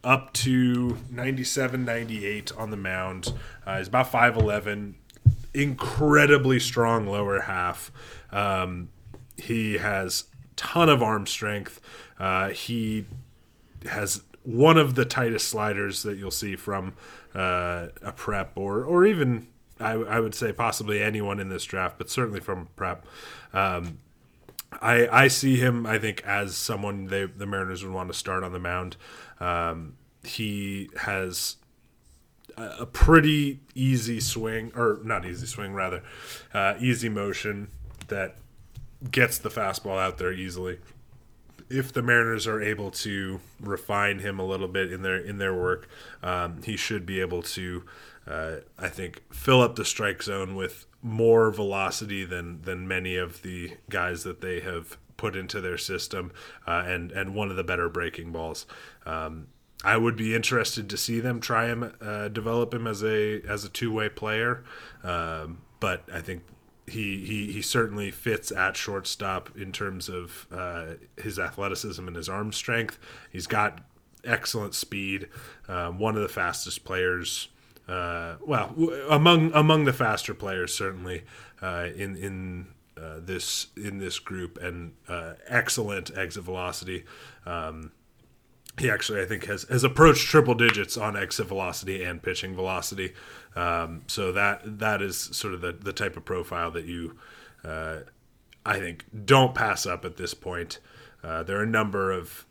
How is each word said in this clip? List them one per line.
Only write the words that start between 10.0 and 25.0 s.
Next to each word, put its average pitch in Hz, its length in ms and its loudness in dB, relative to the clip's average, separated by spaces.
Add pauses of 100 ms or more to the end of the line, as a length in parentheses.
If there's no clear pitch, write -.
ton - 340 4
of 135 120 8
arm 107 260 2
strength. 104 540 -4 (380)
Uh, 95 300 2
he 110 560 -2 (840)
has - 320 -4 (220)
one 139 340 8
of 135 180 6
the 123 100 4
tightest 117 420 0
sliders 101 560 -2
that 104 140 -4
you'll 98 140 -6
see 98 240 -4
from, 95 380 -6 (420)
uh, 87 520 0 (140)
a - 140 -8
prep 101 420 -4
or, 98 260 0
or 175 220 8
even, 135 420 4 (320)
I, 110 120 -2
I 113 280 2
would 110 140 2
say, 113 180 -2
possibly 104 500 0
anyone 104 380 0
in 95 100 -4
this 92 160 -6
draft, 92 320 -2
but - 120 -8
certainly 107 300 0
from 90 360 -6
prep. 90 300 -4 (480)
Um, 90 460 0 (840)
I, 120 260 6